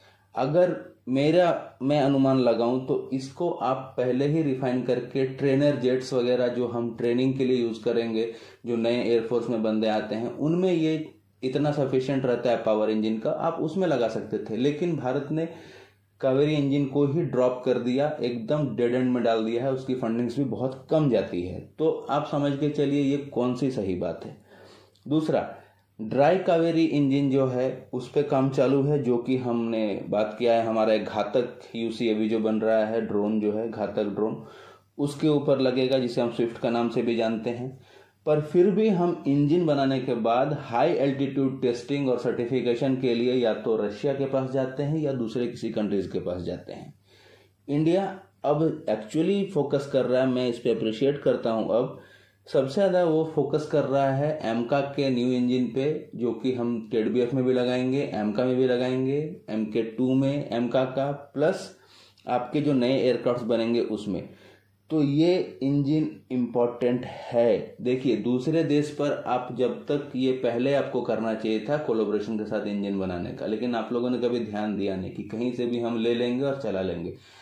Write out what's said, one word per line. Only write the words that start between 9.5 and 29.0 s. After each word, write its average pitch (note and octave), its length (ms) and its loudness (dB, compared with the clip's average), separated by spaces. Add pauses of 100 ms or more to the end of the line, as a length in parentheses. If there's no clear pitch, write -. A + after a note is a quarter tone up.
बंदे A2 240 0
आते G#2+ 280 0
हैं, A#2 220 -6
उनमें F3 360 2
ये D#3+ 360 0 (340)
इतना C#3+ 280 0
सफिशिएंट C3 540 0
रहता A#2+ 240 0
है A#2 140 2
पावर G#2+ 260 2
इंजन A2 280 0
का, C#3 120 -4
आप E3 320 -2
उसमें F3 260 0
लगा B2 200 2
सकते G#2+ 300 -4
थे। G#2+ 200 -6
लेकिन D3 380 0
भारत C3 360 -4
ने D#3+ 160 -2 (720)
कावेरी C#3 340 4
इंजन C#3+ 300 2
को C#3+ 200 2
ही C#3+ 160 0
ड्रॉप B2+ 440 2
कर A#2+ 140 2
दिया, B2 280 0 (140)
एकदम A#2+ 540 -2
डेड A#2+ 180 2
एंड B2+ 180 2
में B2 120 0
डाल A2+ 220 2
दिया A#2 180 -2
है, C3+ 100 0
उसकी C3 220 -4
फंडिंग्स A#2+ 420 -2
भी C#3+ 80 0
बहुत B2 460 -4
कम D#3 180 4
जाती F#2+ 320 2
है। F2+ 180 -8 (200)
तो D#3 100 2 (200)
आप D3 220 0
समझ C#3+ 280 0
के D3 100 0
चलिए C#3+ 320 0
ये C#3 160 2
कौन B2 380 -2
सी C3 160 0
सही G2 240 -2
बात F2 300 -4
है। - 120 -14 (680)
दूसरा, C#3+ 480 0 (460)
ड्राई C#3 360 4
कावेरी E3 480 2
इंजन C#3+ 440 2
जो C3+ 180 4
है B2+ 460 -2
उस B2+ 160 -6
पे D3 140 2
काम C3+ 260 2
चालू C3+ 340 4
है, C#3+ 200 2